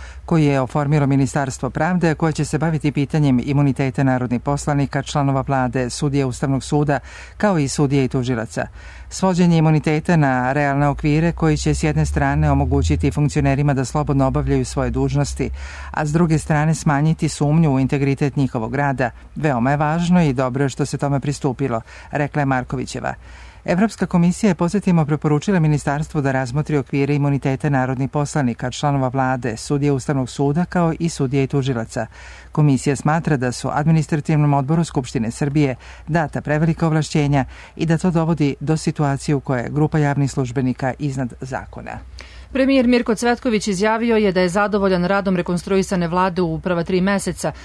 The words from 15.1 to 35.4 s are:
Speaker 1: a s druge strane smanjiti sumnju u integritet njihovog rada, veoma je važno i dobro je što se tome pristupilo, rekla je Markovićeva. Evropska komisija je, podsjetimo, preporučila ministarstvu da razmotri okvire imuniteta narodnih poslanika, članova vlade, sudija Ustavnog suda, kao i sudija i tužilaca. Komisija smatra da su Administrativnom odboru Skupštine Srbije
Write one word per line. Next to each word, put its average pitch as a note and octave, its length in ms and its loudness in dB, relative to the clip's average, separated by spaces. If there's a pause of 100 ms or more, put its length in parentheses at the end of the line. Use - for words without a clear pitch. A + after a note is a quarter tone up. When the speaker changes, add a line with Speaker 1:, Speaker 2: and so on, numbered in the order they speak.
Speaker 1:
a - 140 -2
s D3 80 -2
druge D#3+ 240 4
strane D3+ 380 2
smanjiti D#3 540 0
sumnju D3+ 440 2
u C3 60 2
integritet C3+ 560 0
njihovog B2 400 -2
rada, C3+ 360 0 (240)
veoma C3+ 360 0
je D3 60 2
važno E3+ 460 2
i C#3+ 100 2
dobro C3 300 0
je C3+ 60 0
što C#3+ 160 -4
se C#3+ 120 -4
tome C#3 220 0
pristupilo, C3 640 -2 (300)
rekla D3 300 -2
je C#3 40 0
Markovićeva. B2+ 680 -4 (520)
Evropska G3 400 0
komisija F3+ 440 2
je, E3+ 60 2
podsjetimo, E3+ 500 2
preporučila D3+ 540 0
ministarstvu D3+ 600 0
da C3+ 100 0
razmotri C#3 460 -2
okvire C#3 380 0
imuniteta C#3+ 540 0
narodnih C3 400 0
poslanika, C3 600 -2
članova C#3 360 0
vlade, B2+ 500 -2
sudija C#3+ 360 0
Ustavnog C3+ 360 -2
suda, D3 360 0
kao E3+ 340 0
i E3+ 100 -2
sudija C#3 340 0
i B2+ 40 0
tužilaca. B2 600 -4 (440)
Komisija C#3+ 440 2
smatra D3+ 420 0
da B2 140 -2
su B2+ 200 -6
Administrativnom D3+ 840 2
odboru C#3+ 300 0
Skupštine B2 480 -4
Srbije C#3 440 0 (320)